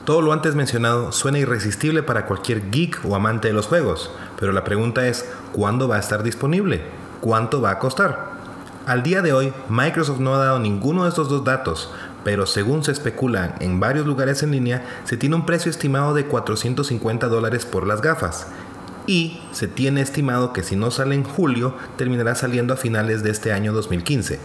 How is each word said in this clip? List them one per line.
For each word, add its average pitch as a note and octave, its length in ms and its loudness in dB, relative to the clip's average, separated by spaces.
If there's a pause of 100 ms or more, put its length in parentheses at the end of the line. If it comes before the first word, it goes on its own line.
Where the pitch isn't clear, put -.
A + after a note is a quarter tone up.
Todo D#3 180 4
lo D#3+ 100 4
antes D#3 220 2
mencionado A#2+ 560 2
suena C#3+ 300 0
irresistible C3 640 0
para A2+ 220 0
cualquier G2+ 440 -2
geek E3+ 340 0
o G2+ 120 0
amante A2 320 2
de G#2+ 60 2
los G#2+ 120 0
juegos, - 460 0 (260)
pero G2 140 0
la F#2+ 100 2
pregunta A#2 460 2
es, A#2+ 160 -2 (280)
¿cuándo A2+ 360 2
va G#2+ 80 2
a G2+ 40 2
estar G#2 220 -2
disponible? C#3 600 0 (380)
¿Cuánto A2+ 400 2
va G2+ 120 4
a - 80 -2
costar? - 520 0 (540)
Al B2 160 2
día F3+ 180 2
de E3 120 4
hoy, C3+ 200 4 (160)
Microsoft C#3+ 520 2
no C3+ 160 2
ha C3+ 80 4
dado C3 160 4
ninguno A2+ 420 2
de F3 60 4
estos D#3 200 0
dos C#3 140 2
datos, B2+ 480 -2 (320)
pero G2+ 240 2
según C3 380 0
se D3 80 0
especula A2+ 680 -2
en F2+ 220 0
varios C#3+ 260 2
lugares C#3 380 0
en D3+ 80 0
línea, B2 320 0 (200)
se A#2+ 120 -2
tiene C#3 180 2
un E3 100 2
precio E3 260 0
estimado C#3+ 440 0
de C#3+ 120 0
cuatrocientos B2 600 -2
cincuenta A2+ 400 -2
dólares A2+ 400 0
por F#2 200 -2
las G#2+ 140 0
gafas, A2+ 460 -2 (600)
y E3+ 360 0 (100)
se - 160 -4
tiene C3+ 320 0
estimado B2+ 540 0
que - 80 -2
si G2 140 -2
no A2+ 140 2
sale C3+ 240 0
en C#3 100 2
julio, C3 500 2 (240)
terminará A#2+ 360 0
saliendo A#2+ 380 0
a B2+ 60 0
finales A2 440 0
de G#2+ 80 2
este G#2+ 220 -2
año G#2+ 220 0
dos G#2+ 160 -2
mil F2+ 120 0
quince. A#2 420 -2